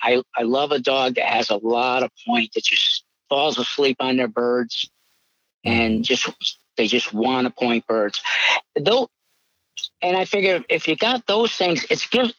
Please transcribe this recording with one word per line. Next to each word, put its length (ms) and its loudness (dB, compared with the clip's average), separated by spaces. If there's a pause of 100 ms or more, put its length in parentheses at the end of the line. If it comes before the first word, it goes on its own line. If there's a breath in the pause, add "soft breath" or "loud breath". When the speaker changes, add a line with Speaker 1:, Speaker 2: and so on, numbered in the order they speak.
Speaker 1:
I, 180 4 (160)
I 60 0
love 280 0
a 80 0
dog 360 0
that 100 0
has 240 0
a 80 0
lot 460 0
of 80 -4 (140)
point, 280 -2
that 100 -4
just 400 0 (240)
falls 300 0
asleep 420 0
on 180 0
their 100 0
birds 600 -2 (760)
and 300 2
Speaker 2:
Mm-hmm. 80 0
Speaker 1:
just, 540 -2 (200)
they 100 2
just 260 -2
wanna 360 0
point 380 -2
birds. 340 -2 (580 loud breath)
Though, 300 2 (920)
and 140 0
I 100 0
figure 440 0
if 180 0
you 80 0
got 320 -2
those 260 2
things, 360 0
it's 180 -2
give, 300 0